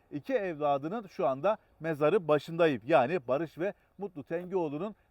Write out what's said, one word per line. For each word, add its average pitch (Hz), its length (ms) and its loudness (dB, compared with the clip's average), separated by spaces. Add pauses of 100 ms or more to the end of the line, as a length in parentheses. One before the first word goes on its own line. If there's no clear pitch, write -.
(100)
İki 147 240 -6
evladının 165 720 -2
şu 175 200 -2
anda 147 300 0 (240)
mezarı 156 480 2
başındayım. 151 580 2
Yani 156 420 4
Barış 143 300 -2
ve 185 160 -4 (240)
Mutlu 185 240 -10
Tengioğlu'nun 175 720 -4 (160)